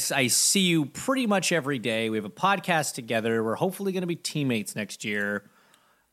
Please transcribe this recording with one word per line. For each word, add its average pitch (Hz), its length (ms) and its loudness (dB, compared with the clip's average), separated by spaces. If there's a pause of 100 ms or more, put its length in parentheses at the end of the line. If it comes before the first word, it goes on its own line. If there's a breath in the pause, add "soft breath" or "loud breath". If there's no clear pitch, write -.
(140)
I 135 140 4
see - 320 4
you 165 260 4
pretty 262 400 -2
much 196 260 2
every 143 260 0
day. 113 320 0
We 110 60 0
have 107 80 -2
a 107 60 -10
podcast 180 640 0
together. 113 500 0
We're 110 120 0
hopefully 190 360 -2
gonna 180 140 -4
be 170 100 -2
teammates 127 600 -2
next - 280 -8
year. 104 400 -2 (680 soft breath)